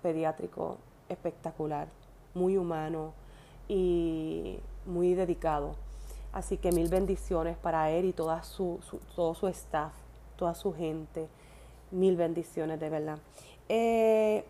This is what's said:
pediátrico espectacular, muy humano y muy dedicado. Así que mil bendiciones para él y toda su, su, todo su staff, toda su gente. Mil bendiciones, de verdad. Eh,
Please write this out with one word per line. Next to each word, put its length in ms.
pediátrico 760
espectacular, 800
muy 220
humano 580
y 920
muy 300
dedicado. 600
Así 260
que 140
mil 160
bendiciones 720
para 340
él 140
y 80
toda 300
su, 440
su, 100
todo 180
su 140
staff, 460
toda 160
su 200
gente. 540
Mil 240
bendiciones, 640
de 100
verdad. 280
Eh, 840